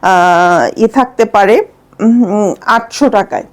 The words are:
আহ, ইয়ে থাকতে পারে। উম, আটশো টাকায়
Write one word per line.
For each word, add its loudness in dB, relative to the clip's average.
আহ, 0
ইয়ে 2
থাকতে -2
পারে। 0
উম, 0
আটশো -2
টাকায় -4